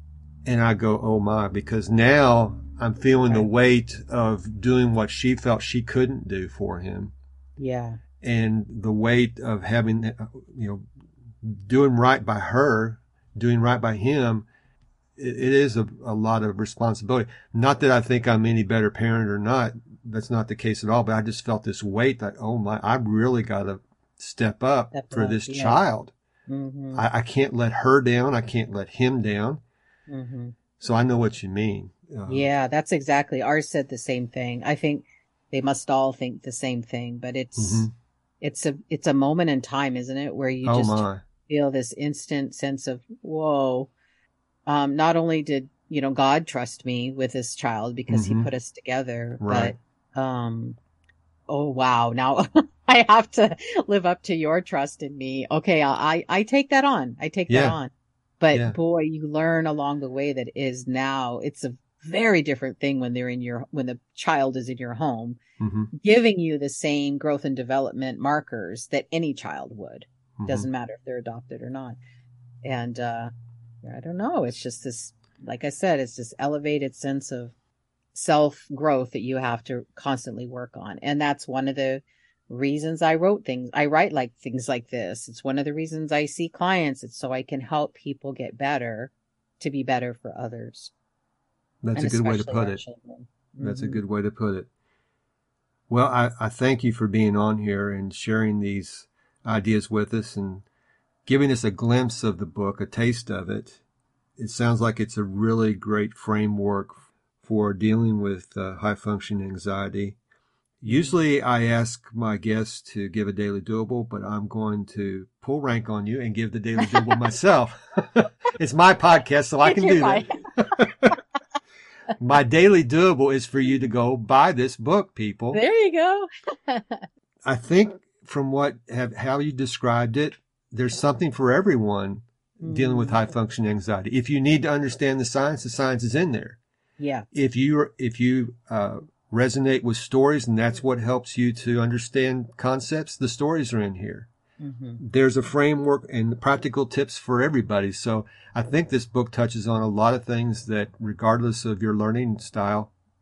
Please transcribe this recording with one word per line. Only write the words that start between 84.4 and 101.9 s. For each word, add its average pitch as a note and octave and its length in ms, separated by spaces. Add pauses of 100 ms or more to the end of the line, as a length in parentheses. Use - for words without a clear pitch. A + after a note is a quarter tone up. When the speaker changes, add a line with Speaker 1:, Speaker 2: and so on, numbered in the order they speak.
Speaker 2:
like B2 220
this. A2+ 380
It's A#2 160
one C3+ 140
of C#3+ 60
the D3 100
reasons D#3 380
I D3+ 140
see E3 220
clients. F3 560
It's A#2+ 140
so C3 140
I C3 100
can C3+ 180
help D3 340
people C#3 380
get B2 260
better B2 540 (480)
to D3+ 100
be C#3 120
better B2 320
for - 240
others. A#2 540 (920)
Speaker 1:
That's A#2 200
Speaker 2:
And A2+ 100
Speaker 1:
a A#2 40
good A#2 100
way A2 80
to G#2 60
Speaker 2:
especially A2 200
Speaker 1:
put G#2+ 80
Speaker 2:
our G2 60
Speaker 1:
it. G2 40
Speaker 2:
children. A#2+ 480 (320)
Speaker 1:
That's C3 240
a - 20
Speaker 2:
Mm-hmm. - 80
Speaker 1:
good G#2+ 160
way G#2 140
to G#2 80
put G#2 260
it. F#2 100 (1200)
Well, B2 180
I, B2 320
I A2+ 100
thank B2+ 360
you A#2 80
for A2 160
being G#2 280
on G#2+ 220
here G2+ 320
and G2 240
sharing A2 460
these G2+ 460 (380)
ideas G#2+ 460
with G#2 240
us A2 220
and G2 260 (640)
giving C#3 240
us A#2+ 140
a A2 60
glimpse A#2+ 520